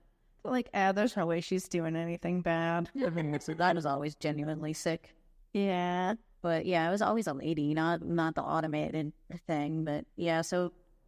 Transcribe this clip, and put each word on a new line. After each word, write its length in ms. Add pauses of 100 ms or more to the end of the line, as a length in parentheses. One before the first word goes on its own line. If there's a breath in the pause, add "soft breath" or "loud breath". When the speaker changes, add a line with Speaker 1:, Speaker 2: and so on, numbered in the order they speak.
(440)
Speaker 1:
Like, 300
"Ah, 160
there's 260
no 80
way 160
she's 280
doing 260
anything 480
bad." 500
Speaker 2:
Yeah, 140
I 40
mean, 300
so 200
I 120
was 140
always 300
genuinely 560
sick. 420 (400)
Speaker 1:
Yeah. 600 (260)
Speaker 2:
But, 260
yeah, 220
it 20
was 120
always 260
a 60
lady, 380
not, 300
not 320
the 80
automated 680 (340)
thing. 380
But, 220 (100)
yeah, 240
so 320 (360)